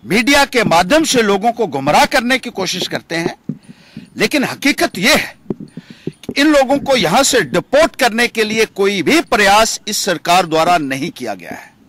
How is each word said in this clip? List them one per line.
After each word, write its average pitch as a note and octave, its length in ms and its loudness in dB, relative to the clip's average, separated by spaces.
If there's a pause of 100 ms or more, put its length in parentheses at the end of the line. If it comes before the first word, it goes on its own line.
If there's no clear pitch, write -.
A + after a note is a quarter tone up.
मीडिया B3 400 2
के A#3 180 0
माध्यम F#3 400 2
से B3 180 0
लोगों G3+ 300 0
को A3+ 160 -4
गुमराह D3+ 380 2
करने B3 340 -2
की A#3+ 100 -10
कोशिश F#3 380 -6
करते C#3+ 280 -8
हैं, - 380 -6 (640)
लेकिन A3 260 -2
हकीकत C4+ 540 -4
यह B3 180 2
है - 220 -6 (720)
कि - 340 -8
इन D4 60 4
लोगों C#4+ 320 2
को C4+ 160 0
यहां G3+ 280 2
से B3+ 180 0
डिपोर्ट F3 540 0
करने A#3 320 0
के A3 160 -2
लिए G#3+ 220 0
कोई G3 360 -2
भी A#3+ 200 2
प्रयास G#3+ 680 2
इस G#3 100 -6
सरकार F3 480 0
द्वारा D#3+ 320 2
नहीं C#3 340 -4
किया A2+ 220 -8
गया E2+ 180 -14
है। - 220 -18 (160)